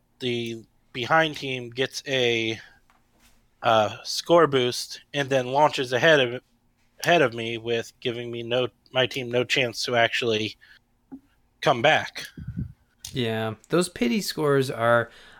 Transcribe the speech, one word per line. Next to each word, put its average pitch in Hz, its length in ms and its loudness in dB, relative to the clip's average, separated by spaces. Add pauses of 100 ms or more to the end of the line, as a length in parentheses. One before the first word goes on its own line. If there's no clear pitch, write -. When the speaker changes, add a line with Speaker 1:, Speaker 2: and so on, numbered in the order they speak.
(200)
Speaker 1:
the 117 460 -6 (280)
behind 151 440 0
team 131 320 -8
gets 127 380 -4
a, 117 520 0 (1040)
uh, 110 420 2
score 165 440 4
boost 123 540 -2 (120)
and 143 160 -2
then 131 180 0
launches 135 460 2
ahead 151 260 6
of, 123 220 0 (640)
ahead 165 180 4
of 117 120 2
me 117 240 -6
with 117 420 -4
giving 120 320 -8
me 117 120 -8
no, 120 240 0 (240)
my 127 140 2
team 123 260 -6
no 123 120 2
chance 120 400 -2
to 127 120 -2
actually 113 600 0 (1080)
come 131 200 2
back. 135 440 2 (880)
Speaker 2:
Yeah, 110 420 -4 (140)
those 175 200 0
pity 240 320 -2
scores 139 480 0
are, 117 400 2 (300)